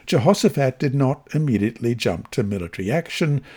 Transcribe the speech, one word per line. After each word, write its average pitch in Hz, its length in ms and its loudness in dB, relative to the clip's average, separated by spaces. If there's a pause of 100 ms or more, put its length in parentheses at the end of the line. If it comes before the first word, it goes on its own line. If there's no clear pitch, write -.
Jehoshaphat 139 720 2
did 139 160 -2
not 139 400 0
immediately 120 600 0
jump 101 360 -4
to 127 120 0
military 98 480 -4
action, 151 520 -2 (140)